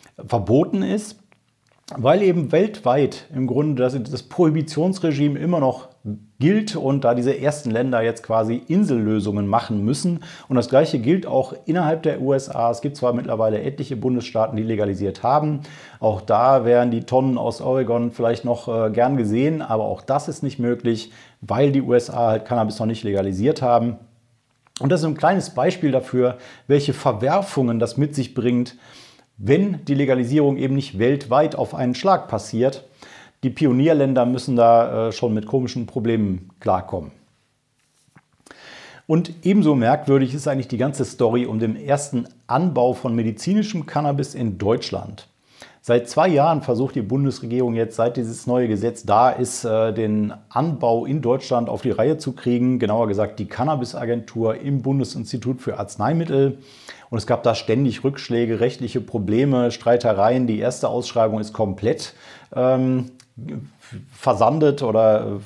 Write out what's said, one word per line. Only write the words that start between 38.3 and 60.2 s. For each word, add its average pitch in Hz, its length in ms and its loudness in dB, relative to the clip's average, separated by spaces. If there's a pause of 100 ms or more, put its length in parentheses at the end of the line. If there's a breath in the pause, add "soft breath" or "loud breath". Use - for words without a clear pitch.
Und 165 260 0 (100)
ebenso 175 300 4
merkwürdig 135 640 2
ist 151 120 -6
eigentlich 135 200 -2
die 120 100 -6
ganze 131 280 -2
Story 120 420 0
um 110 100 -4
den 110 180 -2
ersten 139 520 -4 (180)
Anbau 127 480 2
von 120 220 -4
medizinischem 160 720 -2
Cannabis 143 480 -2
in 107 240 -4
Deutschland. 101 680 -4 (560 loud breath)
Seit 120 240 2
zwei 160 200 2
Jahren 151 340 2
versucht 131 320 -2
die 131 80 -4
Bundesregierung 123 720 -2
jetzt, 113 220 -2
seit 120 200 0
dieses 117 300 -6
neue 123 220 2
Gesetz 107 360 -2
da 110 280 4
ist, - 340 -4
äh, 110 260 2
den 107 420 -2 (160)
Anbau 123 560 0
in 143 180 -2
Deutschland 120 440 0
auf 113 140 -6
die 127 80 -2
Reihe 139 300 0
zu 131 140 -6
kriegen. 123 440 0
Genauer 113 300 0
gesagt 104 320 -2
die 95 80 -6
Cannabisagentur 117 1160 -4
im 139 220 -2
Bundesinstitut 127 800 -4
für - 180 -6
Arzneimittel. 139 800 0 (500 loud breath)
Und 117 80 -4
es 104 80 -6
gab 123 160 0
da 117 140 2
ständig 120 480 0
Rückschläge, 117 560 -2
rechtliche 123 420 -2
Probleme, 120 720 0
Streitereien. 120 720 2